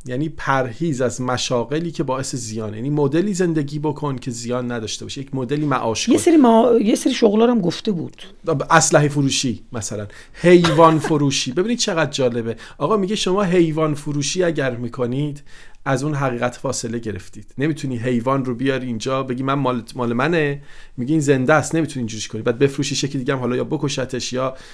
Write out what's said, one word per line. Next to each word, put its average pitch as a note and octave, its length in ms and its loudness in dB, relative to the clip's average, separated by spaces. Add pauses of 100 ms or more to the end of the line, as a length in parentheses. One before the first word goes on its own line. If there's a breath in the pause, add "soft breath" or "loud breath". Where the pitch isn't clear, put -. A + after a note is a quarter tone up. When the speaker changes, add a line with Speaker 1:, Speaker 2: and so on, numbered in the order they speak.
Speaker 1:
یعنی C3 220 -4
پرهیز C3+ 720 -2
از B2 200 0
مشاغلی B2+ 680 -2
که E3 120 -4
باعث C3 320 -4
زیانه، A2 420 -8
یعنی B2 140 -4
مدلی D3 440 2
زندگی D#3 440 0
بکن D3 380 -4
که B2+ 140 -8
زیان A#2+ 420 -4
نداشته A2+ 320 -8
باشه، A2 160 -10
یک C3+ 140 -10
مدلی C#3 320 -2
معاش A#2 420 0
Speaker 2:
یه B3+ 60 6
Speaker 1:
کن. - 80 4
Speaker 2:
سری E4+ 140 6
ما-، A#3 460 6
یه G#3+ 120 2
سری C#4+ 200 0
شغلا A3 300 4
رو A#3+ 60 6
هم A#3+ 100 2
گفته F3 320 -2
بود. D3 300 -8 (480)
Speaker 1:
اسلحه D#3 380 6
فروشی C#3 540 0 (100)
مثلاً، A2 340 -6 (280 loud breath)
حیوان E3 640 8
فروشی. C#3+ 540 0
ببینید G#3+ 260 0
چقدر D#3+ 320 0
جالبه. A#2 460 -2 (220 loud breath)
آقا F3 180 2
میگه G3+ 200 0
شما F#3+ 260 0
حیوان D#3+ 520 2
فروشی D3 500 -2
اگر C#3+ 320 0
می‌کنید، B2+ 680 -4 (420 soft breath)
از C3+ 200 0
اون D3+ 100 -2
حقیقت B2 420 -2
فاصله A#2+ 420 -6
گرفتید. G#2 600 -10
نمی‌تونی C#3+ 380 -2
حیوان B2+ 480 0
رو B2 100 -4
بیاری C3 320 -2
اینجا C3 360 -4
بگی B2+ 200 -4
من C3+ 120 -2
مال، B2+ 280 0 (120)
مال A#2+ 180 -2
منه، C#3+ 500 0 (340 soft breath)
میگی B2 160 -2
این D#3+ 80 2
زنده C#3 340 2
است، D3+ 200 2
نمی‌تونی D3 260 -2
اینجوریش G#2+ 280 -6
کنی. A2 140 -8
بعد A#2 160 0
بفروشی C#3 360 0
شکل C#3 240 -2
دیگه C3 140 -2
هم، C3 80 -2
حالا B2 160 -2
یا B2 80 -2
بکشتش C3+ 680 -4
یا C3 220 -2 (200 loud breath)